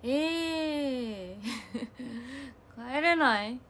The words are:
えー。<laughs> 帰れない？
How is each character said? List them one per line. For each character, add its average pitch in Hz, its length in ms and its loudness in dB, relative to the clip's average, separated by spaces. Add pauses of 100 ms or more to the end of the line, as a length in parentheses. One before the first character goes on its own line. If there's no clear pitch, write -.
え 285 1400 0
ー。 208 40 -14 (1300)
<laughs> - 0 -
帰 247 240 -4
れ 339 160 6
な 226 300 6
い？ 247 120 -6 (120)